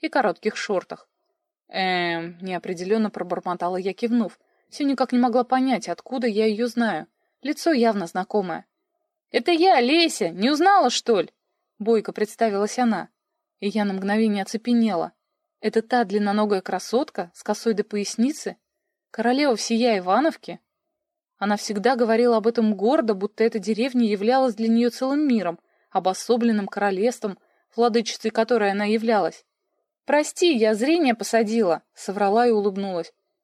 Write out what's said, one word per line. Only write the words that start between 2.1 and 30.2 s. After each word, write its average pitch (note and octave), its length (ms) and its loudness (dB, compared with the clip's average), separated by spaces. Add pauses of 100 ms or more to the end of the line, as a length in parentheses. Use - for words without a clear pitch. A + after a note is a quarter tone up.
неопределенно F#3 680 -2
пробормотала F3 640 -4
я, F#3 180 -4
кивнув. A#3 440 -2 (300)
Все - 160 -6
никак C4 280 0
не B3 60 2
могла B3 260 2
понять, B3+ 440 0
откуда B3 380 -6
я A3 200 0
ее A3 200 -2
знаю. A3 400 -4 (360)
Лицо D4+ 300 -2
явно A3+ 340 2
знакомое. F#3 600 -4 (640)
«Это B3+ 200 -2
я, E4+ 300 4
Леся, C4+ 500 0
не G3 200 0
узнала, E4 400 4
что A3+ 300 0
ли?» D3 100 -4 (480)
бойко G#3+ 340 0
представилась G#3 640 -2
она. G#3+ 300 0 (520)
И G3+ 80 -4
я G#3 160 -2
на G3+ 80 -2
мгновение G3+ 500 0
оцепенела. A3 680 0 (480)
«Это A3 220 0
та A#3+ 220 0
длинноногая G#3 560 0
красотка F#3+ 760 -4
с - 80 -20
косой G#3+ 320 -2
до G#3 80 -2
поясницы? G#3+ 760 -4 (540)
Королева B3 460 0
всея A3+ 420 0
Ивановки?» F#3+ 640 0 (800)
Она G3+ 180 0
всегда G#3+ 400 0
говорила A3+ 400 4
об A3 100 0
этом A3+ 280 2
гордо, A3 400 2
будто F#3+ 280 -4
эта A#3 160 0
деревня A3+ 480 0
являлась A3+ 480 2
для A3 140 -2
нее A#3 220 4
целым C#4 360 -2
миром, F3+ 320 -2 (320)
обособленным G#3 800 0
королевством, G3+ 680 -2 (360)
владычицей A3+ 560 0
которой A3 400 0
она G3+ 140 -2
являлась. G#3+ 600 0 (600)
«Прости, D4+ 500 2